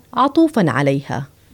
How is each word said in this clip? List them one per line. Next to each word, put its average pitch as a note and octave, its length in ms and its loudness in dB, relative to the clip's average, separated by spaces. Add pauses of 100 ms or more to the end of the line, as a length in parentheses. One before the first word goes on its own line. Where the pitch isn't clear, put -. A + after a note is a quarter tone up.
(140)
عطوفاً C#4 560 2
عليها. C#3 580 -2 (260)